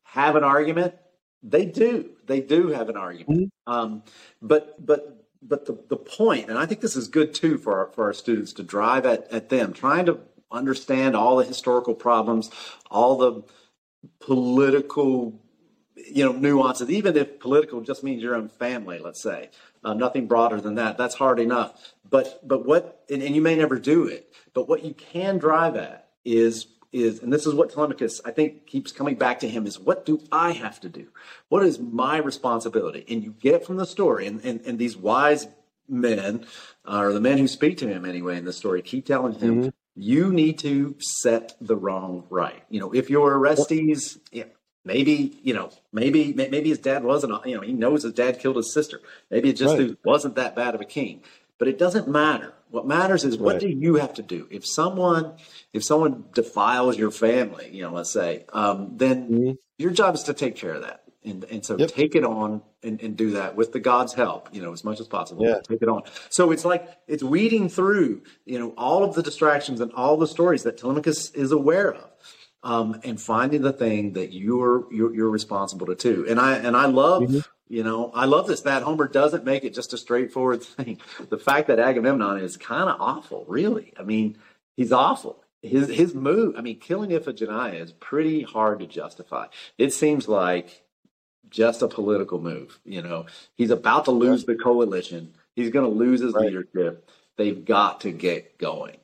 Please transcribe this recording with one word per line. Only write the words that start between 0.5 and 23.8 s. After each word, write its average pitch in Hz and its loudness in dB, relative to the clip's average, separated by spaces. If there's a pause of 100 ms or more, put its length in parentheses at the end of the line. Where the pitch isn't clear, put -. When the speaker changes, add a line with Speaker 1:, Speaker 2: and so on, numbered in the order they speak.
Speaker 1:
They 147 2
do. 226 0 (140)
They 135 -2
do 160 2
have 120 -4
an 104 -6
argument. 98 -2 (140)
Speaker 2:
Mm-hmm. 120 -4
Speaker 1:
Um, 110 -4 (380)
but, 151 0
but, 147 -2 (160)
but 147 -6
the, - -8 (100)
the 131 -4
point, 170 0
and 110 -4
I 151 0
think 214 -6
this 220 -4
is 120 -6
good 151 0
too 156 0
for 101 -2
our, 95 -2
for 110 -2
our 101 -2
students 107 -4
to 98 -12
drive 113 0
at, 117 0
at 113 -8
them, 113 0
trying 160 0
to 165 0 (320)
understand 131 -2
all 120 4
the 127 4
historical 123 -2
problems, 113 0 (420)
all 123 4
the 120 2 (760)
political, 131 2 (560)
you - -2
know, 127 4
nuances, 131 2
even 190 2
if 143 -2
political 139 0
just 127 -8
means 131 -6
your 120 -4
own 110 -6
family, 110 -8
let's 85 -14
say. - -8 (340)
Um, 107 -4
nothing 123 -2
broader 117 4
than 104 -6
that. 113 -2
That's 123 -2
hard 127 2
enough. 117 -2 (160)
But, - 0
but 123 0
what, 170 2
and, 139 -4
and 143 -2
you 156 4
may 160 4
never 139 2
do 147 4